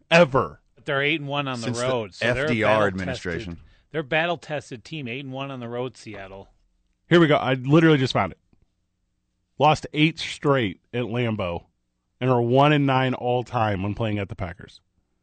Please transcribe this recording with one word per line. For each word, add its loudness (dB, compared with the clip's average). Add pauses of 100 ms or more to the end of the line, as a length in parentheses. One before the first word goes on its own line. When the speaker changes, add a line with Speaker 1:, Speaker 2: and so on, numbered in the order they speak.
Speaker 1:
ever. 2 (120)
Speaker 2:
But -20
they're -2
eight -2
and -10
one -4
on -6
the -8
Speaker 3:
Since -4
the -2
Speaker 2:
road, -4
so 0
they're -2
a -2
Speaker 3:
F 0
D 0
R 4
Speaker 2:
battle-tested 2
Speaker 3:
administration. -6 (320)
Speaker 2:
they're -6
battle-tested -6
team, -12
eight -10
and -12
one -10
on -12
the -10
road, -8
Seattle. -16 (600)
Speaker 1:
Here 8
we 6
go. 4
I 0
literally 6
just 0
found 0
it. -20 (1200)
Lost 2
eight 0
straight -2 (120)
at -2
Lambeau -4 (560)
and 0
are 4
one 4
and 2
nine 2
all -2
time -2
when -4
playing -4
at -6
the -14
Packers. -12 (420)